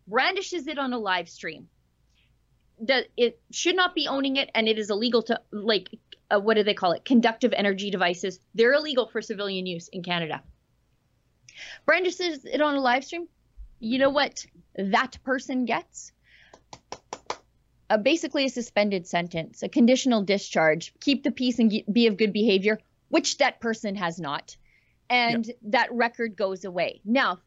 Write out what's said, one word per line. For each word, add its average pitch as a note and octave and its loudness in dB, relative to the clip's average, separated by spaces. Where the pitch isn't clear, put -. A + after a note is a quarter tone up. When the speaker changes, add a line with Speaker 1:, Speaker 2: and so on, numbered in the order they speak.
Speaker 1:
brandishes D#4+ -2
it D4 -6
on B3+ -4
a B3+ -4
live F#3 -2
stream. - -14
That A#3+ 0
it A#3 2
should F4+ -2
not F4+ 0
be D4+ -4
owning C4+ -2
it, C#4 -2
and A3 0
it A3 2
is G#3 -4
illegal A#3 0
to, A#3 -2
like, G#3 -2
uh, F#3 4
what G#3+ 4
do G#3+ 4
they G3+ 2
call F#3 2
it? - -6
Conductive A3+ 4
energy G3+ 0
devices. F#3 -2
They're A#3 4
illegal C#4+ 0
for A3 -8
civilian G3 -6
use E3+ -8
in F#3 -12
Canada. E3+ -4
Brandishes E4+ 0
it - -2
on D4 2
a C#4 0
live C4 2
stream. E4+ -10
You A#3+ -2
know C4+ 4
what C#4 -2
that A3+ 0
person B3+ -2
gets? - -6
Uh, A3 4
basically C#4+ 2
a C4 0
suspended G#3 -2
sentence, E3+ -4
a G3+ -4
conditional A#3+ 4
discharge, E3 0
keep C#4 0
the C#4+ 0
peace B3 -2
and A3+ 4
ge-, A3 -2
be A3+ 4
of G3+ 0
good G#3+ 2
behavior, G#3 2
which - 0
that C4+ 0
person A3+ -4
has F3 -4
not. D3 -8
And A#3 0
Speaker 2:
Yeah. A#3 -10
Speaker 1:
that A#3 0
record A#3 -2
goes F#3+ -4
away. F3 -4
Now, A3+ 2
if F#3 -14